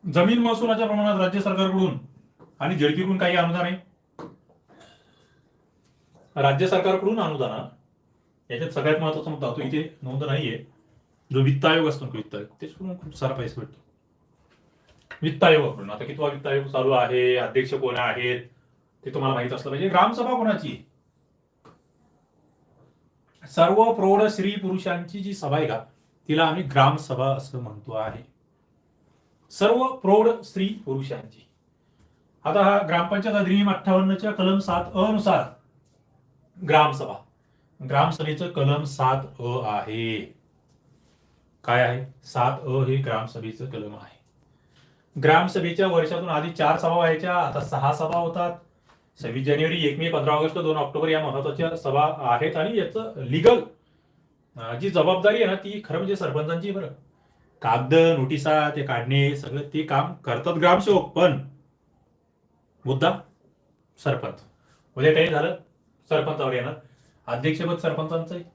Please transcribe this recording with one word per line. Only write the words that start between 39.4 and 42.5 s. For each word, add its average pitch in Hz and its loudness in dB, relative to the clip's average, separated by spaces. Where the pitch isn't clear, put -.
अ 123 -4
आहे. 110 -6
काय 123 2
आहे? 123 -2
सात 131 -2